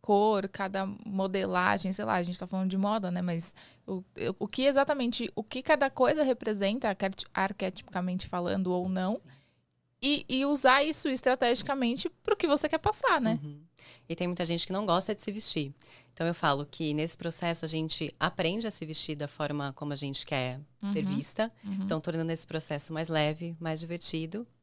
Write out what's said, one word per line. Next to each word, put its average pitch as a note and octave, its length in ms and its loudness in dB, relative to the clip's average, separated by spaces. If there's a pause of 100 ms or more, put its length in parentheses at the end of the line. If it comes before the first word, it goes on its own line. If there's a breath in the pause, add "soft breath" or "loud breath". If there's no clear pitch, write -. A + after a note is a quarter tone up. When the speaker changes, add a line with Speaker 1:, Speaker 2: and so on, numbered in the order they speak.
Speaker 1:
cor, G#3 460 4
cada G3 380 -4 (180)
modelagem, F#3+ 880 0
sei G#3 140 -4
lá, A2+ 80 2
a F3+ 80 2
gente F3 160 -4
tá F#3 80 -8
falando F#3+ 240 -2
de F#3+ 80 0
moda, G3+ 320 0
né? F3+ 100 -2
Mas E3+ 340 -2 (320 loud breath)
o, F#3+ 120 -4
o, F#3 60 -10 (340)
o G#3 100 -4
que - 140 -2
exatamente, C4+ 720 2
o G3+ 80 -4
que - 160 -6
cada C#4+ 300 4
coisa C#4 320 4
representa, A3 680 0
arqueti-, F#3+ 460 -2
arquetipicamente F#3 920 -2
falando F3+ 460 0
ou F3+ 160 0
não, F#3 280 0
Speaker 2:
Sim. - 60 -10 (760 soft breath)
Speaker 1:
e, C#4+ 260 2
e C4 200 2
usar C#4 360 6
isso D4+ 280 0
estrategicamente B3+ 1000 2 (140)
pro G#4+ 120 2
que - 120 0
você D4 200 4
quer D#4+ 140 0
passar, G#4 400 2
né? A3 240 2
Speaker 2:
Uhum. D3 160 -12 (480 loud breath)
E E3 80 -4
tem F3+ 100 -2
muita F3+ 200 -2
gente E3 200 0
que F#3 60 -4
não G#3 140 0
gosta F#3 280 2
de F#3+ 60 -10
se - 100 -6
vestir. D#3+ 440 -4 (400 loud breath)
Então E3 120 -2
eu E3+ 80 0
falo D3 320 2
que D3+ 280 -2
nesse D#3 220 0
processo E3+ 500 -4
a - 20 -4
gente D#3+ 500 -2
aprende F3+ 480 0
a G#3+ 40 -2
se E3+ 160 -8
vestir D#3 300 -4
da C#3+ 120 -6
forma C#3+ 460 -4
como D3 180 -6
a C#3+ 40 -4
gente C#3 280 -4
quer B2+ 360 -2 (340)
ser D#3+ 100 0
Speaker 1:
Uhum. - 100 -2
Speaker 2:
vista. - 380 -2 (100)
Speaker 1:
Uhum. G3+ 200 -4
Speaker 2:
Então F3+ 180 -2
tornando E3 320 -2
esse D#3+ 140 -6
processo D#3 460 -4
mais D#3+ 180 -4
leve, D#3+ 500 0
mais D#3+ 200 -2
divertido E3+ 680 -4 (160)